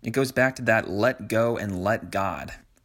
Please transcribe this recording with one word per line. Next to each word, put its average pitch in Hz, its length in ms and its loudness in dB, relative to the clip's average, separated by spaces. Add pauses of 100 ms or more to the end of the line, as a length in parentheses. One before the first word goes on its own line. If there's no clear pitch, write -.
It 113 100 -4
goes 131 200 2
back 131 240 2
to 131 60 -8
that 113 260 2
let 104 400 0
go 113 300 2
and 95 260 -4
let 98 260 0
God, 92 420 -4 (320)